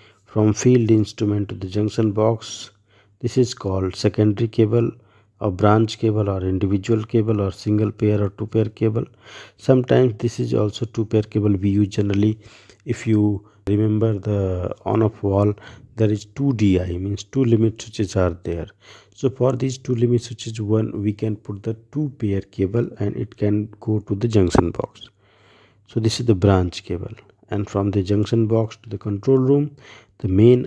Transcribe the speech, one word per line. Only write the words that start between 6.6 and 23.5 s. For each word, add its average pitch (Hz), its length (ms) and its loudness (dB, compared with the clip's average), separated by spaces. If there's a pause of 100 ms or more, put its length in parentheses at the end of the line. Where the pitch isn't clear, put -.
cable 110 380 0
or 95 100 0
single 104 400 -2
pair 104 300 0
or 98 80 0
two 104 160 -10
pair 110 200 0
cable. 110 400 -2 (520)
Sometimes 127 640 4
this - 200 -4
is 120 140 -4
also 107 320 -2
two 110 200 -6
pair 107 180 0
cable 104 320 0
we 98 140 0
use 101 180 2
generally. 104 520 0 (460)
If - 220 -8
you 104 400 0 (200)
remember 107 520 0
the 95 560 -4 (100)
on-off 107 360 0
valve, 101 340 2 (400)
there 110 160 2
is 104 140 -4
two 139 280 -2
D 101 260 2
I, 87 180 -6
means 98 260 -6
two 135 220 -2
limit 113 360 0
switches - 340 -6
are 90 280 0
there. 85 240 -8 (480)
So 135 140 -2
for 127 240 0
these 127 240 -4
two - 180 -6
limit 120 260 0
switches, 113 400 -12
one 110 400 -2
we 104 120 -2
can 110 220 -6
put 98 280 -14
the 113 120 -6 (160)
two 147 280 -6
pair 98 220 -2
cable 101 480 -2 (100)
and 101 160 -4
it 110 220 -10
can 104 320 -2 (100)